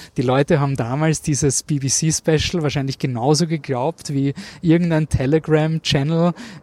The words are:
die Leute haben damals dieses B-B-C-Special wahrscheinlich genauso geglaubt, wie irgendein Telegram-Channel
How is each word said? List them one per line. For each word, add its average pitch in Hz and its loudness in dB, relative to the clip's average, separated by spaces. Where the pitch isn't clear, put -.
die 139 0
Leute 139 2
haben 139 0
damals 143 -2
dieses 143 0
B-B-C-Special 156 0
wahrscheinlich 135 -2
genauso 139 0
geglaubt, 147 -4
wie 139 0
irgendein 165 2
Telegram-Channel 156 2